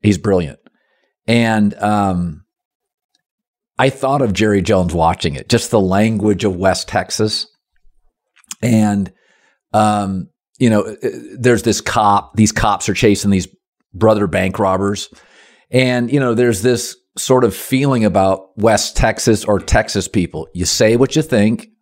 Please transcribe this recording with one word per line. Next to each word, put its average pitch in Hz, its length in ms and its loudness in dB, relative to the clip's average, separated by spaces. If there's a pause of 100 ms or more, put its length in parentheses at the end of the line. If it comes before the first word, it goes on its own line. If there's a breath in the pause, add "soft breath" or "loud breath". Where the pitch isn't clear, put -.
He's 104 160 2
brilliant. 90 420 -2 (680)
And, 110 480 2
um, 92 720 -2 (1300)
I 131 120 2
thought 135 320 -2
of 107 120 0
Jerry 101 280 2
Jones 90 320 0
watching 82 420 0
it, - 140 -14
just - 220 0
the 113 80 4
language 104 640 0
of 95 120 -2
West 92 320 -2
Texas. - 600 -4 (1120)
And, 107 500 0 (600)
um, 104 560 0 (280)
you 123 120 2
know, 104 260 0 (440)
there's 120 240 2
this 110 180 0
cop, 101 540 0
these 107 160 4
cops - 380 -2
are 98 40 -4
chasing 101 380 2
these 92 160 0 (460)
brother 104 340 2
bank 92 320 -2
robbers. 98 500 -2 (600 soft breath)
And, 123 420 0
you 143 80 2
know, 123 140 0
there's 113 280 0
this - 340 -2 (220)
sort 127 260 2
of 104 120 0
feeling 131 500 0
about 95 520 0
West 107 380 0
Texas 110 480 0
or 101 160 0
Texas - 480 -2
people. 82 460 -4
You 87 120 -4
say 113 300 2
what 127 200 2
you 156 80 2
think 110 440 0 (140)